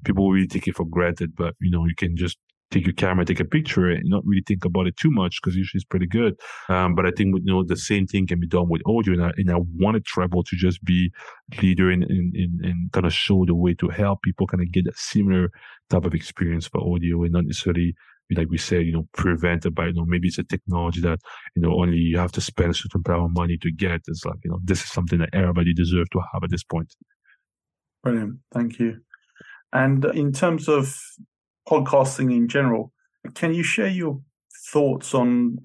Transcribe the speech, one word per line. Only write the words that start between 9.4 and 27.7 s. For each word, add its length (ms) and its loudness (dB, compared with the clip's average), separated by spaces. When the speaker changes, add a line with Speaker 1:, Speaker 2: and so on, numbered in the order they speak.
Speaker 1:
I 60 2
wanted 260 2
Treble 400 -2
to 120 -6
just 280 0
be 280 2
leader 300 4
in, 120 2
in, 300 0
in, 300 -2
in 280 -2
kinda 180 2
show 360 2
the 100 4
way 200 2
to 140 -2
help 340 -2
people 240 0
kinda 180 -2
get 220 0
a 80 -6
similar 560 0
type 160 2
of 100 -2
experience 520 -4
for 140 -4
audio 420 0
and 100 0
not 120 2
necessarily, 480 -2
like 140 0
we 80 0
said, 300 0
you 40 -2
know, 220 -2
prevented 600 0
by, 100 -2
you 80 -2
know, 120 0
maybe 220 0
it's 120 -4
a 40 -2
technology 580 -2
that, 180 0
you 60 0
know, 180 2
only 180 2
you 200 2
have 140 0
to 100 -4
spend 300 0
a 20 0
certain 320 -4
amount 200 0
of 100 0
money 260 0
to 100 -2
get. 360 -2
It's 180 -8
like, 180 -8
you 60 -6
know, 140 -6
this 200 0
is 60 -14
something 300 0
that 140 0
everybody 420 2
deserves 340 2
to 120 -2
have 100 -4
at 60 -4
this 140 -4
point. 280 -6